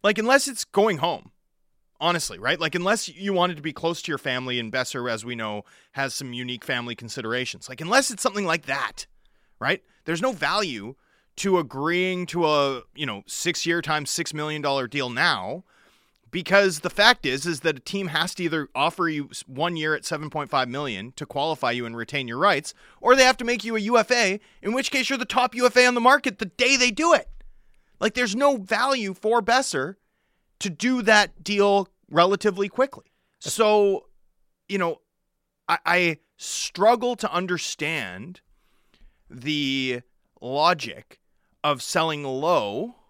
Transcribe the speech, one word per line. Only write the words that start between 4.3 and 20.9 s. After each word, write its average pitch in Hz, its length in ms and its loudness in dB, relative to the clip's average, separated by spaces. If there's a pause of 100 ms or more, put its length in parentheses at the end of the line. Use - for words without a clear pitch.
and 113 140 -6
Boeser, 127 360 -4
as 110 160 -4
we 120 120 -8
know, 107 280 -6 (280)
has 135 200 -4
some 127 200 -8
unique 123 320 -8
family 120 320 -4
considerations. 120 720 -8
Like, 131 120 -14
unless 240 300 2
it's 208 120 -8
something 202 240 -2
like 165 200 0
that, 135 400 -6 (540)
right? 151 200 -2 (260)
There's 165 160 -2
no 262 100 0
value 143 640 -4 (400)
to 190 220 2
agreeing 170 680 -2
to 165 200 0
a, 139 360 2 (140)
you 147 100 -6
know, 104 220 -6
six-year 170 520 -2
times 151 300 -2
six - 240 -4
million 151 260 -4
dollar 139 280 -2
deal 135 200 -4
now, 123 540 -2 (720)
because 185 480 4
the - 100 -4
fact 226 340 0
is, 139 220 -2
is 160 140 -4
that 151 160 0
a 123 40 -18
team 196 280 -8
has 160 260 -4
to 185 80 -8
either 156 320 -4
offer 165 340 -2
you 147 220 -6
s-, - 160 -14
one 160 300 -4
year 156 180 -2
at - 100 -8
seven 151 240 -6
point 147 220 -8
five 131 180 0
million 123 440 -6